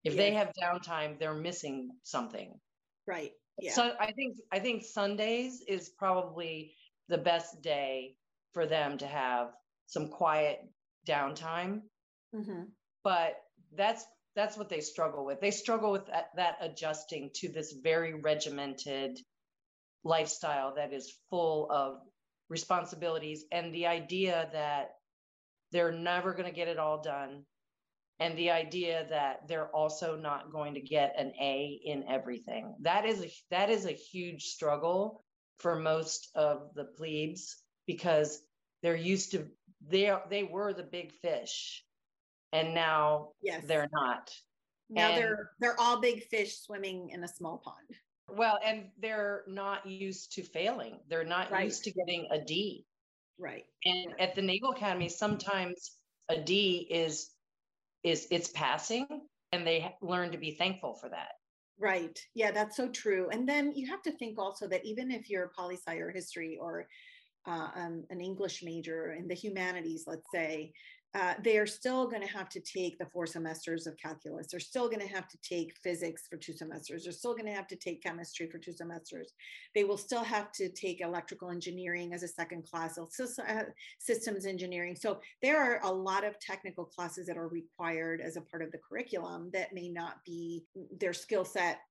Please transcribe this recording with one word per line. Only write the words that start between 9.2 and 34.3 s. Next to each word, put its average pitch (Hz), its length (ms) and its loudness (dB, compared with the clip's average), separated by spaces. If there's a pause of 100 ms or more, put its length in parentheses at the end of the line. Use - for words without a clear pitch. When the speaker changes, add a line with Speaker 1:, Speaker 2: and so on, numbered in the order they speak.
Speaker 1:
some 156 220 -2
quiet 151 520 4 (480)
downtime. 160 720 0 (520)
Speaker 2:
Mm-hmm. 196 320 -6 (380)
Speaker 1:
But 170 340 4 (380)
that's, 220 300 2 (320)
that's 208 200 2
what 214 120 -6
they 160 120 -2
struggle 151 440 0
with. 139 160 -2
They 196 100 4
struggle 214 400 2
with 196 160 2
that, 165 300 0
that 175 240 2
adjusting 156 760 -4
to 180 120 -6
this 156 240 -6
very 160 420 4
regimented 143 1040 0 (840)
lifestyle 156 720 2
that 143 160 -2
is 127 200 -8 (180)
full 160 420 4
of 135 260 2 (500)
responsibilities, 160 1000 -2
and 170 240 -2
the 170 120 0
idea 170 680 2
that 147 380 0 (840)
they're 170 180 4
never 175 420 2
gonna 180 200 -4
get 170 160 -2
it 165 100 -2
all 151 220 2
done, 143 440 -4 (720)
and 165 180 0
the 170 140 4
idea 165 600 2
that 143 380 0
they're 156 260 -2
also 156 420 2
not 147 360 -4
going 147 220 -4
to 139 60 -4
get 143 380 4
an 135 220 0
A 139 440 0
in 139 240 -2
everything. 120 720 -2
That 180 240 4
is 214 180 2
a, 165 80 -6 (200)
that 190 180 4
is 214 160 4
a 175 80 0
huge 175 520 -8